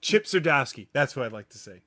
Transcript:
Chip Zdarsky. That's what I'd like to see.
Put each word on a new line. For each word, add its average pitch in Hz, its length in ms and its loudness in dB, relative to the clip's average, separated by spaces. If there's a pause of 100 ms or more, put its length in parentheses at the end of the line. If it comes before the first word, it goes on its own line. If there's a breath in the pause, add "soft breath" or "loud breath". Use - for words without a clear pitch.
Chip 214 240 2
Zdarsky. 147 680 0
That's 143 240 0
what 127 100 -4
I'd 110 60 -8
like 107 180 -14
to - 80 -20
see. 90 280 -20